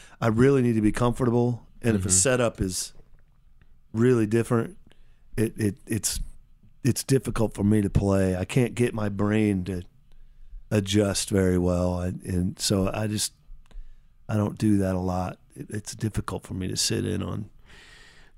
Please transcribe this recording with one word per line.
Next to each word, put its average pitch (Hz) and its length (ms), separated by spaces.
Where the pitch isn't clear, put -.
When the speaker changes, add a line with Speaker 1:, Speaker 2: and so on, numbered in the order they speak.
Speaker 1:
I 117 60
really 127 340
need 120 140
to 110 60
be 107 100
comfortable, 120 760
and 113 140
if 92 100
a 95 40
Speaker 2:
Mm-hmm. 92 60
Speaker 1:
setup 123 460
is 92 320
really 117 340
different, 117 500
it, 110 200
it, 104 200
it's, - 320
it's 117 200
difficult 117 520
for 104 80
me 107 180
to 98 80
play. 98 460
I 90 100
can't 123 300
get 120 180
my 107 160
brain 104 560
to 90 180
adjust 101 600
very 92 280
well, 90 440
and, 90 220
and 92 360
so 95 340
I 107 140
just, 104 260
I 107 80
don't 107 220
do 107 200
that 95 180
a 92 40
lot. 92 380
It, - 140
it's - 260
difficult 104 500
for - 100
me 92 120
to 101 100
sit 101 280
in 95 180
on 101 260